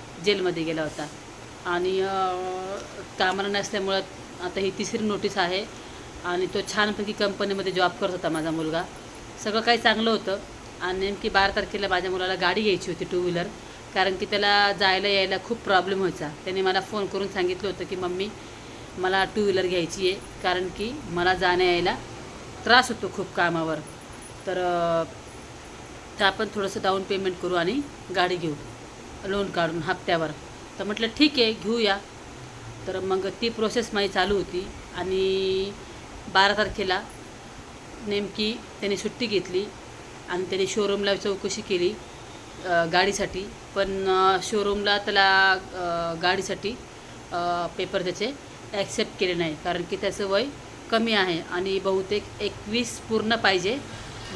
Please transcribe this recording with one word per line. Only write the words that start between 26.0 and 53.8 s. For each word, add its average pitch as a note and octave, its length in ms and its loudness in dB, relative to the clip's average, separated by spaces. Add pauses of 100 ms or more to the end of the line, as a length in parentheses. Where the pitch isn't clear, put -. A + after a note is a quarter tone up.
तर G#3 40 4
आपण G3+ 300 2
थोडंसं G3 280 -2
डाऊन F#3+ 200 4
पेमेंट F#3+ 400 0
करू F3+ 120 0
आणि F3+ 260 2 (360)
गाडी F3+ 200 4
घेऊ D#3 180 -2 (720)
लोन G3 260 0
काढून E3+ 280 0
हप्त्यावर." E3 500 0 (500)
तर G3 60 -4
म्हटलं, G#3 220 0
"ठीक D4 260 6
आहे, A3+ 200 4
घेऊया." G#3+ 460 2 (880)
तर F#3 140 -4
मग F#3+ 260 0
ती G3 220 -2
प्रोसेस A3 440 0
माझी G3+ 160 2
चालू G3 260 4
होती F#3 340 -2 (280)
आणि F#3+ 760 2 (640)
बारा G3 220 8
तारखेला G3 460 0 (1040)
नेमकी G#3 460 0 (280)
त्याने G3+ 160 0
सुट्टी A3 300 -2
घेतली F#3 380 0 (640)
आणि F3+ 160 -2
त्याने F#3+ 220 0
शोरूमला G3+ 480 2
चौकशी G3 480 -2
केली, F#3 300 2 (720)
अ, E3+ 200 4
गाडीसाठी, F#3 640 2 (240)
पण, F#3+ 340 0
अ, F#3+ 340 6
शोरूमला G3+ 560 2
त्याला, G3 540 6
अ, F3 720 -2
गाडीसाठी, F#3 480 0 (640)
अ, F3 340 0 (120)
पेपर F#3 240 -2
त्याचे G3 500 -4 (200)
ॲक्सेप्ट G#3+ 460 -2
केले F3+ 160 2
नाही, E3 300 0
कारण F3 180 0
की F3+ 140 -4
त्याचं G3 300 -2
वय G3+ 200 2 (440)
कमी A3+ 220 4
आहे F#3 280 4
आणि F#3+ 380 0
बहुतेक F#3+ 460 0 (160)
एकवीस G#3+ 580 -2
पूर्ण A3 380 2
पाहिजे G3 420 2 (580)